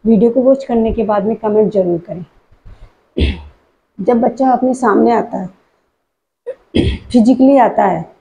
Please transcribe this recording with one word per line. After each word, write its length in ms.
वीडियो 260
को 100
watch 220
करने 280
के 120
बाद 220
में 100
comment 360
जरूर 280
करें। 260
जब 200
बच्चा 300
अपने 220
सामने 380
आता 260
है, 120
physically 460
आता 280
है 160